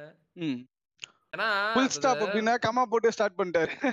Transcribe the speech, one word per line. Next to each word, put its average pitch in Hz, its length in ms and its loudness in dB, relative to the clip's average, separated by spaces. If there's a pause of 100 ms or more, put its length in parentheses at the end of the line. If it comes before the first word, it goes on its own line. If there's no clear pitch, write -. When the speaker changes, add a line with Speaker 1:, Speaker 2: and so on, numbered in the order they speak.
(340)
Speaker 1:
ம். 151 260 -6 (720)
Speaker 2:
ஏன்னா, 208 200 -2 (160)
Speaker 1:
ஃபுல் 226 240 2
ஸ்டாப் 202 320 0
Speaker 2:
பிரதர் - 0 -
Speaker 1:
அப்படின்னா, 214 380 0
கமா 233 260 0
போட்டு 226 260 2
ஸ்டார்ட் 208 260 -2
பண்ணிட்டாரு. 170 360 0 (200)